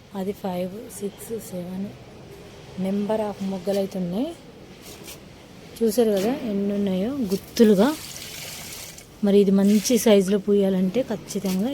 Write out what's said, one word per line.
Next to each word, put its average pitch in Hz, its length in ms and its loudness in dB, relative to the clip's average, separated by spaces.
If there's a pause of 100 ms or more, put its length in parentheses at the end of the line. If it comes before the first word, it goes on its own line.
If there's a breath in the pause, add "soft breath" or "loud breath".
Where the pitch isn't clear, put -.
(200)
అది 196 140 -4 (100)
ఫైవ్, 180 320 -4 (240)
సిక్స్, 208 340 -8 (160)
సెవెన్, 185 360 -8 (1000)
number 202 320 0 (100)
of 202 140 -8 (100)
మొగ్గలు 196 320 -2
అయితే 190 200 -6
ఉన్నాయి. 214 260 -2 (1500)
చూసారు 226 400 2
కదా 202 160 2 (200)
ఎన్ని 202 260 0
ఉన్నాయో 196 340 0 (200)
గుత్తులుగా. 214 580 6 (1400)
మరి 202 140 6
ఇది 196 180 6
మంచి 202 360 4 (100)
సైజులో 202 400 4
పూయాలంటే 190 560 2 (100)
ఖచ్చితంగా 196 640 -4